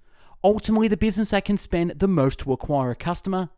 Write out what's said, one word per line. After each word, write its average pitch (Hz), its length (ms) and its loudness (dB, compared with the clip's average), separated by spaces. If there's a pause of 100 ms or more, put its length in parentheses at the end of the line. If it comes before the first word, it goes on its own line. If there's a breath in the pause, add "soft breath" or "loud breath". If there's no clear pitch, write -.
(420 soft breath)
Ultimately, 220 460 2
the 202 100 0
business 214 320 0
that 196 160 0
can 208 100 2
spend 175 360 -2
the 185 160 0
most 139 320 2
to 135 120 -2
acquire 131 380 -2
a 117 60 -6
customer 185 600 -4